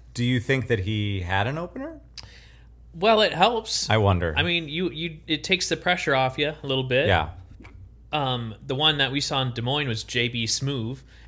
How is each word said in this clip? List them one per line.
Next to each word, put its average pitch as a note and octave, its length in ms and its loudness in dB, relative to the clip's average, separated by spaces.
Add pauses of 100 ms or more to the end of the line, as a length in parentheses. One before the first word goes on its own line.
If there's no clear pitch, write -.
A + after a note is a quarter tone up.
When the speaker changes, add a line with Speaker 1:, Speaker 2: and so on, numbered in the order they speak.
(140)
Speaker 1:
do B2 100 -2
you B2 160 2
think C3 280 0
that G#2 120 2
he G2+ 420 -2
had F#2+ 260 2
an C#3+ 100 -4
opener? C4+ 420 -10 (920)
Speaker 2:
Well, G#3+ 280 4
it G3 120 4
helps. A3 560 2
Speaker 1:
I G#2+ 80 6
wonder. F2+ 400 4
Speaker 2:
I C#3+ 60 2
mean, E3+ 260 -2
you, E3+ 220 -2
you, D#3 260 -8 (100)
it D#3 160 -2
takes F#3 260 -2
the E3+ 60 2
pressure F3 400 0
off C3 220 2
you D3 240 -2
a - 60 -14
little C3 180 0
bit. C3 220 2
Speaker 1:
Yeah. D#2+ 220 4 (840)
Speaker 2:
Um, B2 420 -2 (100)
the C3+ 100 -4
one D3+ 240 2
that C3+ 120 2
we C#3 80 -2
saw C#3 220 -2
in B2+ 100 -2
Des A#2 100 -6
Moines C3+ 280 0
was A2 160 -4
J A#2+ 240 0
B A#2 160 -4
Smoove, C3 540 -4 (280)